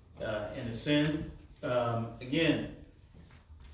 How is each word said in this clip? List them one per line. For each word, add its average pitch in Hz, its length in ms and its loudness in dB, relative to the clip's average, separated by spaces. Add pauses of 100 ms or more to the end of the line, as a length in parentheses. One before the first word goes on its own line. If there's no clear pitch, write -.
(220)
a, - 40 -4
uh, 107 200 -2 (100)
in 120 140 -6
a - 20 -4
sin, 147 580 2 (320)
um, 117 460 2 (140)
again, 147 520 2 (1000)